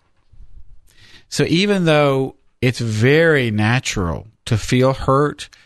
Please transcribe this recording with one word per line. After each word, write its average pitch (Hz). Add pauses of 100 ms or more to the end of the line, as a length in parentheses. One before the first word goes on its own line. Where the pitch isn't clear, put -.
(1300)
So -
even 190
though 143 (260)
it's 127
very 127
natural 107 (180)
to 113
feel 127
hurt, 139 (160)